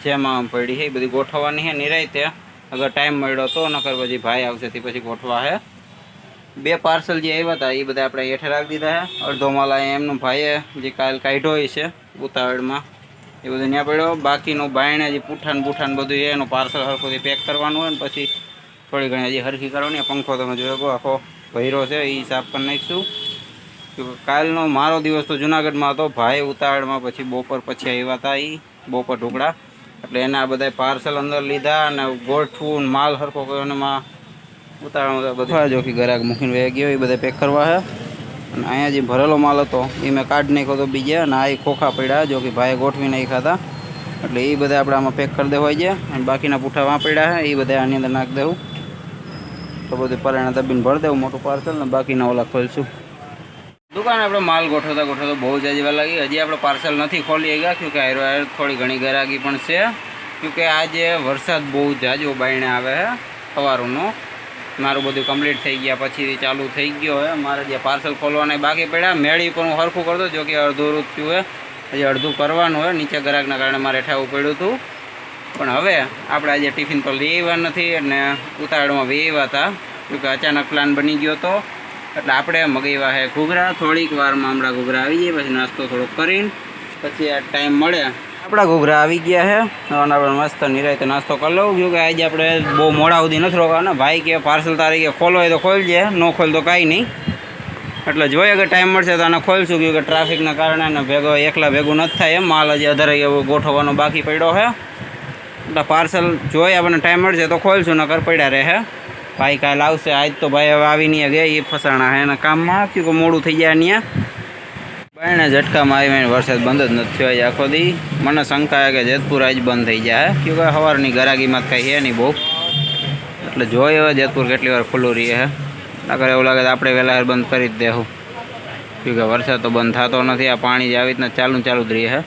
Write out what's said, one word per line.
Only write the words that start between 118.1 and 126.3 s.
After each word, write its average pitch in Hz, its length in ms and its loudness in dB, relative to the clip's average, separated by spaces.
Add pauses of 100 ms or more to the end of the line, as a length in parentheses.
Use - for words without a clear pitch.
મને 151 200 4
શંકા 143 400 2
છે 135 120 4
કે 127 140 2
જેતપુર 139 340 2
આજ 131 140 4 (100)
બંધ 120 220 2
થઈ 110 180 2
જાય, 139 260 4 (100)
કેમ 160 140 2
કે 165 80 4 (100)
સવારની 139 420 4
ગરાગીમાં 131 460 4
જ 135 60 -6
કાંઈ 127 180 2
છે 143 140 2
નહીં 127 180 0
બહુ. 123 80 4 (1200)
એટલે 127 260 -2
જોઈએ 147 280 6
હવે 151 180 4
જેતપુર 135 320 2
કેટલી 127 240 2
વાર 120 160 2
ખુલ્લું 123 260 2
રહે 117 120 0
છે. 123 180 2 (600)
નકર 131 260 2